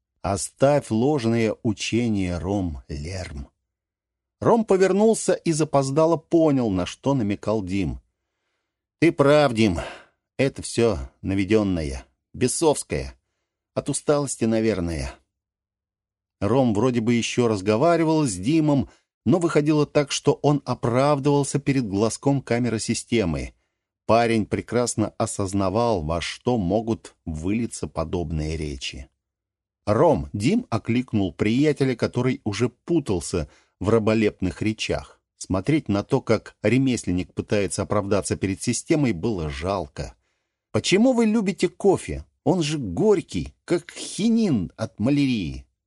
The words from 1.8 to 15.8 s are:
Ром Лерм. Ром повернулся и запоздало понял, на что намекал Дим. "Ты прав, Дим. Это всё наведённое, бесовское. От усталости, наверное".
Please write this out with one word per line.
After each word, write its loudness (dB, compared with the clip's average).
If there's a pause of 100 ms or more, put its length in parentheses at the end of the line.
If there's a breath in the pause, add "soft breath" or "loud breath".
Ром -4
Лерм. -10 (880)
Ром 4
повернулся 2
и -2
запоздало 2
понял, 2
на 0
что -4
намекал -2
Дим. -4 (1000)
"Ты 4
прав, 4
Дим. 2 (580 loud breath)
Это -2
всё 0 (220)
наведённое, 0 (280)
бесовское. -2 (580)
От -6
усталости, -2
наверное". -2 (1300)